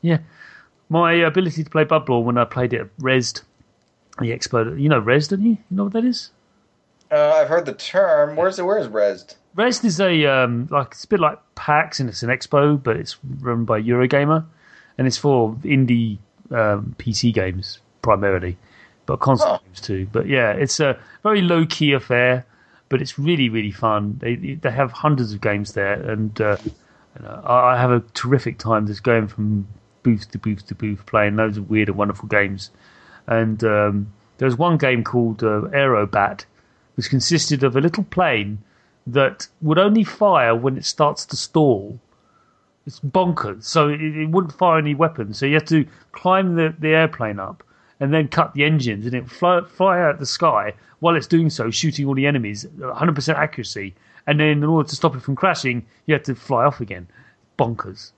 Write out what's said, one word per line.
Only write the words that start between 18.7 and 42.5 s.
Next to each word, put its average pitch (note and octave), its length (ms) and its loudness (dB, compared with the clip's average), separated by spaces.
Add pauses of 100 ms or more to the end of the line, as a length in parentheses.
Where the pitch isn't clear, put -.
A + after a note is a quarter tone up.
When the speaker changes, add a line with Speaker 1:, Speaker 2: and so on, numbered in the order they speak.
Speaker 1:
but C3+ 120 -4
console C3 360 2
Speaker 2:
Huh. - 120 -4
Speaker 1:
games F#2 160 -20
too. F#2+ 300 -6
But - 160 -2
yeah, A#2+ 240 2
it's C3 280 -2
a C#3 180 0 (260)
very G#3 180 2
low-key D#3+ 520 2
affair, B2+ 520 0 (440)
but C3 120 0
it's C#3 160 -10
really, D3 320 2
really G#2+ 220 -4
fun. G#2+ 480 -2
They, A#2+ 160 -4
they C3+ 360 -6
have B2+ 200 -2
hundreds B2+ 420 0
of G2+ 80 -10
games G#2 320 -2
there, G2 200 -2
and, G#2+ 480 -6
uh, G#2 240 0
you - 600 -16
know, - 200 -16
I, B2 280 4
I B2 40 2
have B2 140 4
a A#2+ 100 4 (120)
terrific A#2+ 440 -2
time G#2+ 300 0
just G2+ 160 -8
going A2+ 240 2
from G#2 400 -2 (340)
booth A2 300 0
to - 80 -10
booth G2+ 280 -6
to - 80 -10
booth, G#2 300 -8
playing G#2 300 2
loads G#2+ 220 0
of G2+ 120 -10
weird G#2+ 200 2
and F#2+ 80 -4
wonderful G2+ 300 -4
games. G2 440 -2 (560)
And, A2 360 0
um, G#2 440 2 (320)
there C3+ 80 0
was A#2+ 100 0
one E3 200 2
game B2+ 260 0
called, A2+ 400 -2
uh, G#2+ 180 0 (120)
Aerobat, G#2+ 720 0 (500)
which - 140 -6
consisted C#3+ 540 0
of B2 120 2
a C3+ 60 2
little E3+ 220 0
plane A2 560 -2 (480)
that C3+ 400 0 (140)
would D#3 180 2
only G#3 240 4
fire D#3 520 4
when C3 220 -2
it D3+ 80 -10
starts - 400 -2
to - 100 -10
stall. A#2 640 0 (840)